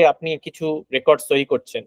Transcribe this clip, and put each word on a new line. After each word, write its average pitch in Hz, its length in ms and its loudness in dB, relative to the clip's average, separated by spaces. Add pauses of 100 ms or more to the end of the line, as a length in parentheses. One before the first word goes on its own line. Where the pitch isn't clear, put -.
(120)
আপনি 160 180 -8 (160)
কিছু 160 200 -10 (260)
records 139 360 0
তৈরি 139 240 0
করছেন, 120 340 -6